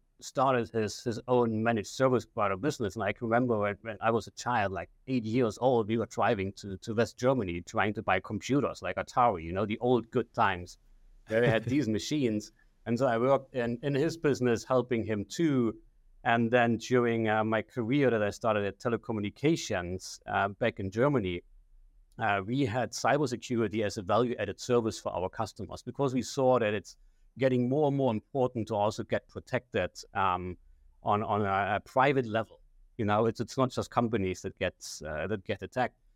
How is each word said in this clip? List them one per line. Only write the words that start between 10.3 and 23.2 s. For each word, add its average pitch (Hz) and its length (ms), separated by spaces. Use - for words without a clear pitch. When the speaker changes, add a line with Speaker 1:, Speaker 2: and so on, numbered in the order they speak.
Speaker 1:
times 92 440
where 113 140
we 120 60
had 113 180
Speaker 2:
<laughs> - 0
Speaker 1:
these 123 240
machines. 110 640
And 117 120
so 131 100
I 117 100
worked 131 380
in, 117 280
in 143 100
his 160 220
business, 123 480
helping 123 420
him 104 240
too. 135 460
And 117 260
then 120 280
during, 117 500
uh, 110 160
my 110 180
career 127 480
that 113 140
I 101 60
started 107 360
at 98 140
Telecommunications, 104 1400
uh, 98 160
back 104 320
in 98 100
Germany, 104 540
uh, 104 260
we 131 220
had 117 280
cybersecurity 117 880